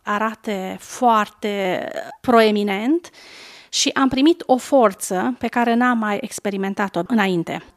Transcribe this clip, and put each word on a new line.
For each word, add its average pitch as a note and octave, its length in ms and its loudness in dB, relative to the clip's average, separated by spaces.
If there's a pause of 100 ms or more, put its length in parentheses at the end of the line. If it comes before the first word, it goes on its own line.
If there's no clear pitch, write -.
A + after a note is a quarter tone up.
arate G#3 760 -6
foarte G#3 1080 -2 (340)
proeminent A3 880 2 (600)
și - 200 -2
am C4+ 200 0
primit D#4 360 2
o B3+ 120 2
forță A3+ 840 0
pe A#3+ 80 -4
care A#3 260 0
n-am B3 240 2
mai G#3 240 -2
experimentat-o G3 880 -4
înainte. F3+ 560 -2 (120)